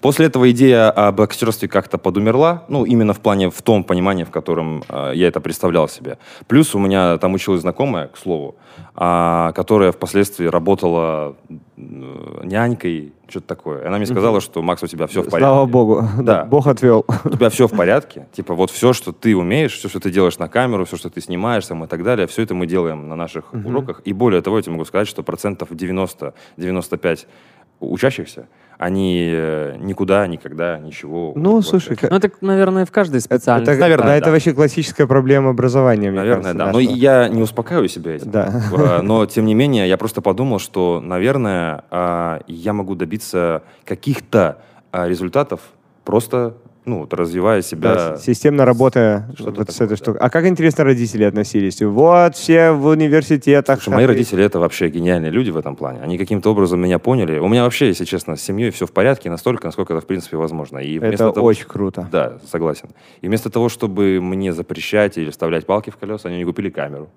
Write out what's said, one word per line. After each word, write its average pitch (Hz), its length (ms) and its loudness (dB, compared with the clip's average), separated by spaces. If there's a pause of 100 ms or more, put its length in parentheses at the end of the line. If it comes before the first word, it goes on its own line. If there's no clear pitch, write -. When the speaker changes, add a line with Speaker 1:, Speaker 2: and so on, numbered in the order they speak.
Speaker 1:
После 143 260 4
этого 127 240 4
идея 120 380 6
об 101 320 2
актерстве 107 460 -2
как-то 190 300 -2
подумерла, 113 720 0
ну, 135 160 0
именно 113 280 4
в 98 60 -6
плане, 98 300 2
в - 120 -14
том 107 220 2
понимании, 92 400 0
в - 80 -12
котором, 80 580 -4
э, 69 260 -6
я 87 120 2
это - 140 -2
представлял 82 480 0
себе. - 280 -14 (300)
Плюс 143 280 4
у 101 40 -2
меня 95 380 2
там 92 160 0
училась 92 280 -2
знакомая, 87 460 -4
к - 100 -20
слову, 78 380 -6 (400)
а, 85 560 0
которая 95 400 2
впоследствии 90 560 -2
работала, 82 880 -2 (420)
э, 67 680 -16
нянькой, 90 680 -4 (160)
что-то - 200 -14
такое. 78 360 -10
И - 20 -8
она 92 120 -4
мне 104 80 -2
сказала, 110 300 0
Speaker 2:
Мгм. 98 60 2
Speaker 1:
что: - 200 -8
«Макс, 87 220 -2
у 87 40 -8
тебя 82 200 -6
все 95 140 -4
в - 80 -4
Speaker 2:
Слава 135 360 4
Speaker 1:
порядке». 123 60 -2
Speaker 2:
богу. 110 320 4 (100)
<laughs> 123 100 -2
Speaker 1:
Да. 101 220 2
Speaker 2:
Бог 135 220 2
отвел. 120 380 4 (200)
Speaker 1:
«У - 40 -2
тебя 110 200 2
все 120 180 2
в - 40 0
порядке. 101 640 -2
Типа, 92 220 -8
вот 90 160 0
все, 123 220 2
что - 180 -6
ты 107 240 0
умеешь, 104 420 0
все, 104 120 -10
что 95 100 -8
ты 98 120 -4
делаешь 90 280 2
на 85 80 -6
камеру, 117 380 0
все, 87 120 -10
что 85 120 -10
ты 85 120 -12
снимаешь, 98 460 -4
там, 82 160 -8
и 80 40 -12
так 85 160 -8
далее, 107 240 0
все - 160 -6
это 104 120 -6
мы 90 120 -4
делаем 80 420 -4
на 80 60 -10
наших 82 280 -10 (100)
Speaker 2:
Мгм. 107 140 -10
Speaker 1:
уроках». 131 380 -6
И 104 80 -4
более 98 280 2
того, 101 160 -2
я 104 60 0
тебе 92 100 -8
могу 80 120 -6
сказать, 101 220 -2
что - 160 -12
процентов 92 520 -8
девяносто, 90 580 -6 (240)
девяносто 90 400 -6
пять 82 300 -4 (540)
учащихся, 92 680 -6 (320)
они, 90 540 -2
э, 78 460 -4
никуда, 98 480 0
никогда, 82 520 -8
ничего 78 560 -10
Speaker 2:
Ну, 175 200 2
Speaker 1:
вообще. 208 140 2
Speaker 2:
слушай, - 280 0
как - 140 -2
Speaker 3:
Ну, - 60 2
это, 190 120 2 (120)
наверное, 190 440 2
в 175 60 -14
каждой 175 260 0
Speaker 2:
Это, 117 60 0
Speaker 3:
специальности. 120 480 2
Speaker 2:
это, 139 100 4
Speaker 1:
Наверное, 165 260 4
Speaker 2:
да, 143 80 6
это 147 100 2
Speaker 1:
да. 160 60 4
Speaker 2:
вообще 156 220 4
классическая 147 540 2
проблема 135 420 4
образования, 123 600 2
мне 95 120 -2
Speaker 1:
Наверное, 95 320 0
Speaker 2:
кажется, 82 40 -4
Speaker 1:
да. 82 80 0
Speaker 2:
да, 98 60 0
Speaker 1:
Но 117 100 4
Speaker 2:
что 127 120 2
Speaker 1:
я 127 360 6
не 113 120 0
успокаиваю 113 480 -2
себя 82 260 -10
этим. 76 160 -10
Speaker 2:
Да. 104 300 -2 (100)
Speaker 1:
Э, 90 300 2
но, 107 240 2
тем 110 200 0
не 107 100 2
менее, 120 340 2
я 92 80 2
просто 104 240 -4
подумал, 104 380 -2
что, 87 440 -2
наверное, 90 880 -2
а, 85 560 -4
я 85 260 -8
могу 98 220 -6
добиться 85 640 -4 (240)
каких-то, 101 720 -2 (340)
а, 90 160 -4
результатов, 90 520 -2 (460)
просто, 117 480 0 (340)
ну, 113 120 -4
вот, 73 160 -8
развивая 90 480 0
себя. 95 320 -2
Speaker 2:
Да, 82 220 -2
с-, - 80 -14
системно 143 380 2
работая 117 720 4
Speaker 1:
Что-то 107 180 -10 (100)
Speaker 2:
вот 104 100 -6
с - 20 -12
Speaker 1:
такое, 117 140 -2
Speaker 2:
этой - 20 -2
Speaker 1:
да. 107 140 -2
Speaker 2:
штукой. 110 180 -4
А 123 80 2
как 165 160 0
интересно 165 380 2
родители 120 400 2
относились? 104 580 0
Вот 160 540 4
все 165 380 4
в 143 120 0
университетах, 143 960 4
Speaker 1:
Слушай, - 140 -2
мои 117 100 6
Speaker 2:
как 131 60 6
и - 80 4
Speaker 1:
родители — 101 260 2
это 95 140 0
вообще 85 300 0
гениальные 82 420 0
люди 113 180 0
в 80 80 -4
этом 73 180 -8
плане. 64 280 -10
Они 85 160 -6
каким-то 98 320 -2
образом 90 280 2
меня 90 200 0
поняли. 95 400 0
У 85 80 -2
меня 120 160 2
вообще, 123 240 2
если 90 180 -2
честно, 82 300 -6
с 73 80 -12
семьей 107 260 -4
все - 160 -6
в - 60 -10
порядке 110 400 0
настолько, 113 340 -4
насколько 85 280 -6
это, 80 80 -4
в - 40 -16
принципе, 87 320 -6
возможно. 78 400 -6
И 73 220 -6
вместо 110 260 0
Speaker 2:
Это 110 80 2
Speaker 1:
того, 113 140 2
Speaker 2:
очень 107 200 2
круто. 95 440 -6
Speaker 1:
Да, 82 220 -2 (180)
согласен. 82 380 -4 (340)
И 90 40 -6
вместо 110 220 -2
того, 117 180 0
чтобы 98 540 0
мне 95 320 -4
запрещать 98 640 -2
или 78 140 -4
вставлять 82 340 -4
палки 107 240 0
в - 80 -20
колеса, 104 300 -10
они 87 100 -8
мне 90 80 -6
купили 90 240 -4
камеру. 73 480 -10